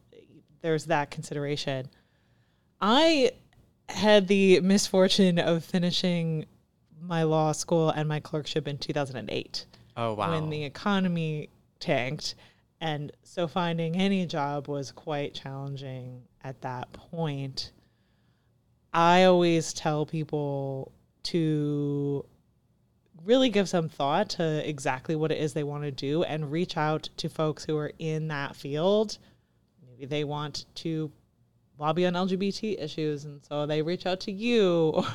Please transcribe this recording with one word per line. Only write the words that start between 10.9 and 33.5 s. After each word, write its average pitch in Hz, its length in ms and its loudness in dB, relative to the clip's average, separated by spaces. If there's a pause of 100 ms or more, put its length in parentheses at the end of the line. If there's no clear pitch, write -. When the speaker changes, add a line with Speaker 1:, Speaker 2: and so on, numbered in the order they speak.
Speaker 1:
tanked. 139 540 -2 (480)
And 151 300 -6 (100)
so - 260 -6
finding 170 500 -2
any 190 280 2
job 147 420 -4
was 143 240 -6
quite 147 440 -6
challenging 135 880 -10 (200)
at 135 180 -12
that 127 320 -8
point. 143 800 -8 (1200)
I 175 340 6
always 175 480 4
tell 151 320 -2
people 143 880 -6 (300)
to 143 1040 -2 (960)
really 254 260 6
give 196 180 2
some 165 220 0
thought 214 400 0
to 156 380 -2
exactly 139 480 -4
what 156 180 0
it - 40 -2
is 147 160 -2
they 151 120 -2
want 147 180 -6
to 147 80 -4
do 143 320 -2
and 151 260 -4
reach 170 280 -4
out 151 400 -2
to 170 100 -6
folks 156 380 -4
who 156 120 -2
are 147 220 -6
in 156 300 -4
that 143 260 -6
field. 190 640 0 (680)
Maybe 123 200 -16
they 147 180 -2
want 147 420 -6 (100)
to 156 360 -4 (680)
lobby 160 280 0
on 180 100 0
L 185 100 0
G 185 100 -2
B 196 160 -2
T 220 280 -6
issues, 151 460 -6
and 147 180 -16
so 147 220 -4